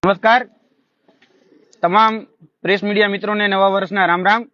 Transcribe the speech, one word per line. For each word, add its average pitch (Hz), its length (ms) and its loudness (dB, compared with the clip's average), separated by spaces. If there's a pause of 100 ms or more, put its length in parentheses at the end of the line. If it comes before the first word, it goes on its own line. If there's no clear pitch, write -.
નમસ્કાર. 220 340 2 (1400)
તમામ 220 320 2 (480)
પ્રેસ 190 240 -2
મીડિયા 208 280 0
મિત્રોને 208 340 -4
નવા 196 260 2
વર્ષના 190 360 -2
રામ 175 180 0
રામ 226 140 0 (120)